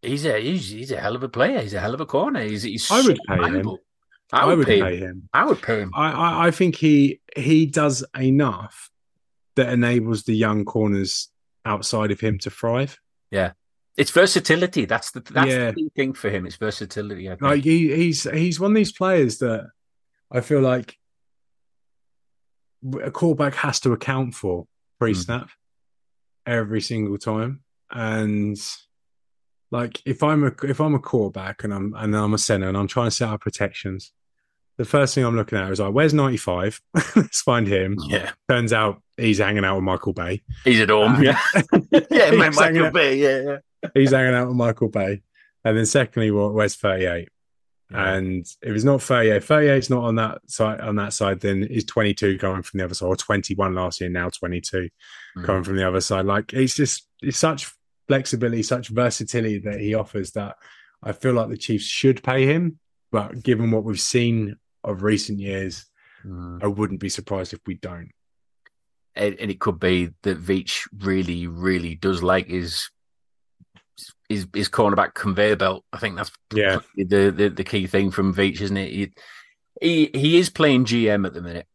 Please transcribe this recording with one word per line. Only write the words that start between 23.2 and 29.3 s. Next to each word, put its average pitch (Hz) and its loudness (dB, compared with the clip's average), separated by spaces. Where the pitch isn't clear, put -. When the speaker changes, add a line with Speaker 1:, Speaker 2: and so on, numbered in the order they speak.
Speaker 2:
has - -4
to 127 2
account 131 -4
for 90 -6
pre-snap 110 -2
Speaker 1:
Mm. - -20
Speaker 2:
every 110 -2
single 107 -4
time. 113 -6
And, 107 -2